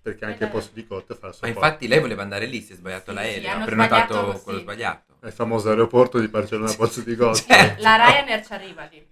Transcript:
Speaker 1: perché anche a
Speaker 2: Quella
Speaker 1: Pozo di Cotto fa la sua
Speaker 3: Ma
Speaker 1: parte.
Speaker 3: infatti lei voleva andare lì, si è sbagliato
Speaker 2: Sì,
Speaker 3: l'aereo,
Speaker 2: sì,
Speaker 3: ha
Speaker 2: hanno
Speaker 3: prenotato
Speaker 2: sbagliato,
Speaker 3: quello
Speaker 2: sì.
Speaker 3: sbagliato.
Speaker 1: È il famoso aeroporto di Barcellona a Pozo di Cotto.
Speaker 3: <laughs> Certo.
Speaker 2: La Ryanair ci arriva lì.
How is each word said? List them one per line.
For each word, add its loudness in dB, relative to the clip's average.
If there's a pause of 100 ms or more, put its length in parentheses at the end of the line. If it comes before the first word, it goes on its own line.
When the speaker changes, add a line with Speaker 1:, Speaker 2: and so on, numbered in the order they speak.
Speaker 1:
perché -10
anche -6
a -2
Speaker 2:
Quella -10
Speaker 1:
Pozo -6
di -16
Cotto -12
fa -18
la -16
sua -10
Speaker 3:
Ma -6
Speaker 1:
parte. 0
Speaker 3:
infatti -4
lei 4
voleva -6
andare -6
lì, -10
si -20
è -20
sbagliato -12
Speaker 2:
Sì, -8
Speaker 3:
l'aereo, -6
Speaker 2:
sì, -10
Speaker 3:
ha -6
Speaker 2:
hanno -6
Speaker 3:
prenotato 2
Speaker 2:
sbagliato, -2
Speaker 3:
quello -10
Speaker 2:
sì. -10
Speaker 3:
sbagliato. -10
Speaker 1:
È -20
il -12
famoso -2
aeroporto 4
di 0
Barcellona -4
a -4
Pozo -2
di -6
Cotto. 2
Speaker 3:
<laughs> -8
Certo. 6
Speaker 2:
La 6
Ryanair 2
ci -16
arriva -16
lì. -20